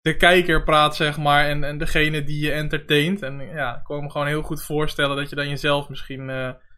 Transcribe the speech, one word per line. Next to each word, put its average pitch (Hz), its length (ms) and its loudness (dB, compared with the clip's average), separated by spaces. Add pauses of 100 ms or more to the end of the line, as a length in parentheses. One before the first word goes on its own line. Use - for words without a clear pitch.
de 160 160 -2
kijker 175 480 4
praat, 151 320 4
zeg 151 220 0
maar, 147 280 4
en, 147 180 0
en 147 140 -4
degene 151 460 2
die 147 200 -2
je 151 80 0
entertaint. 151 720 0
En 139 180 -8
ja, 131 360 -6
ik - 80 -4
kon 147 180 -6
me 143 80 -6
gewoon 147 160 -2
heel 151 160 -2
goed 151 200 -6
voorstellen 147 540 0
dat 143 140 -4
je 143 60 -8
dan 143 120 -4
jezelf 143 400 0
misschien, 135 420 -10
eh, 131 180 -6 (300)